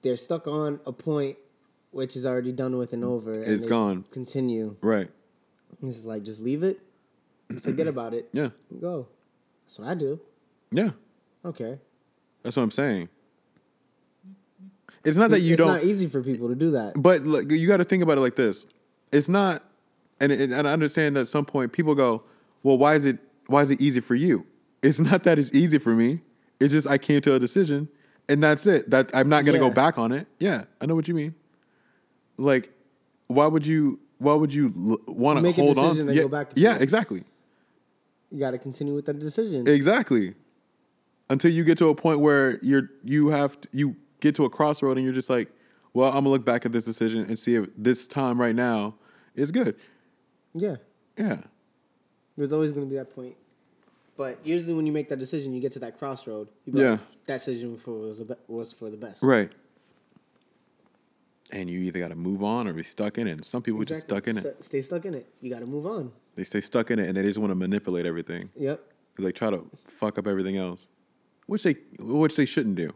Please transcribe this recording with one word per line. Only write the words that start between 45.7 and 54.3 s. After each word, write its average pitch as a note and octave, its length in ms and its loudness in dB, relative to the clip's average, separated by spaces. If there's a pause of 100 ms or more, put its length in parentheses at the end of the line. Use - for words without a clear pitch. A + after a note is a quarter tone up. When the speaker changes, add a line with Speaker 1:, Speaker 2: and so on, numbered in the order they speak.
Speaker 2:
"Well, B2+ 140 4
I'm C3 80 2
gonna C#3 140 2
look C3+ 160 2
back A#2+ 200 0
at A#2 60 -2
this A2+ 140 -2
decision A2+ 400 -2
and A2 120 -6
see A#2+ 180 0
if G#2+ 120 0 (100)
this A#2+ 300 0
time B2+ 320 -2
right A#2 160 0
now A2+ 400 -2 (400)
is D3 160 -2
good." G3+ 240 -2 (760)
Speaker 1:
Yeah. E3+ 240 -6 (400)
Speaker 2:
Yeah. E3+ 240 -4 (960)
Speaker 1:
There's C#3+ 160 -4
always D#3 180 0
gonna C#3+ 160 -6
be C3+ 80 -8
that B2+ 180 -10
point. B2+ 220 -16 (840)
But C3 280 -8